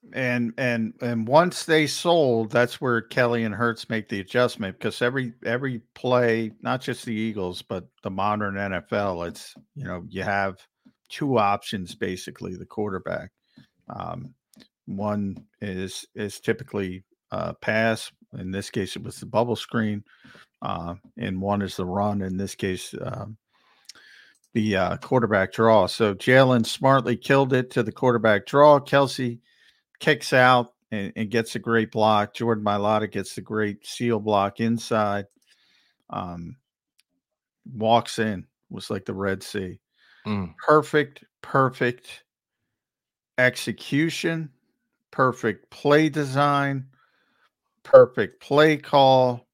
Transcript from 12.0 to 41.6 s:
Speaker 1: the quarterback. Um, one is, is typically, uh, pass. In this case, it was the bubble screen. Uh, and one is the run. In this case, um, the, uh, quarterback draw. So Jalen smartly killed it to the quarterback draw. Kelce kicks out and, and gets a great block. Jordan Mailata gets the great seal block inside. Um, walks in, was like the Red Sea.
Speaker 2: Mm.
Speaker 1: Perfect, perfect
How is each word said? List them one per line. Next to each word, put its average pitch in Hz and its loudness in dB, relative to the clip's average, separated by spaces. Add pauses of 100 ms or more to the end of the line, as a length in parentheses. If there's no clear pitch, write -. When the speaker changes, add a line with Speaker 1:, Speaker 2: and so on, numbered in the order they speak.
Speaker 1:
the 92 -16
quarterback. 95 -8 (580)
Um, - -12 (520)
one 101 -6 (160)
is, 95 -10 (100)
is 104 -8
typically, 92 -12 (280)
uh, 85 -8
pass. 110 -2 (280)
In 95 -8
this 95 -8
case, 95 -6
it - -12
was - -14
the - -14
bubble 113 -2
screen. 107 -4 (560)
Uh, 87 -8 (220)
and 95 -6
one 101 -2
is 95 -6
the 95 -6
run. 101 -2
In 95 -6
this 98 -6
case, 92 -6
um, 110 -10 (1160)
the, 107 0
uh, 92 0
quarterback 107 0
draw. 113 4
So 101 0
Jalen 127 4
smartly 127 2
killed 139 2
it 127 0
to 123 0
the 107 -4
quarterback 113 2
draw. 143 8
Kelce 135 0 (600)
kicks - 0
out 127 6 (180)
and, 98 -6
and 107 -6
gets 113 -2
a 113 -6
great 113 0
block. 107 2
Jordan 113 -2
Mailata 104 0
gets 98 -8
the 101 -10
great 107 -4
seal 117 -4
block 101 0
inside. 110 -2 (840)
Um, 90 -12 (1160)
walks 113 0
in, 104 -4 (240)
was - -14
like 101 -6
the 98 -8
Red 95 -4
Sea. 92 -10 (460)
Speaker 2:
Mm. 98 -6 (120)
Speaker 1:
Perfect, 151 2 (160)
perfect - 0 (1160)